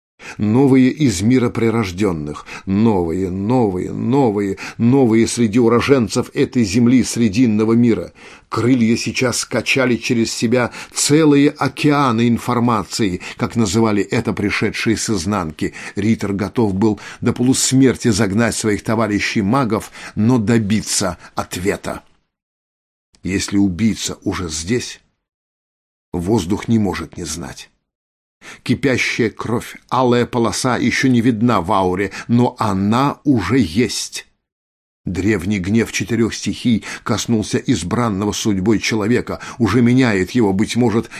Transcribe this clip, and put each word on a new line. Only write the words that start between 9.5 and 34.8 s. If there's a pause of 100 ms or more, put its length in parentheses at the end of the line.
через
себя (200)
целые
океаны
информации, (140)
как
называли
это
пришедшие
с
изнанки. (200)
Риттер
готов
был (220)
до
полусмерти
загнать
своих
товарищей
магов, (240)
но
добиться (160)
ответа. (1200)
Если
убийца
уже
здесь, (1120)
воздух
не
может
не
знать. (920)
Кипящая
кровь, (120)
алая
полоса
ещё
не
видна
в
ауре, (160)
но
она
уже
есть. (800)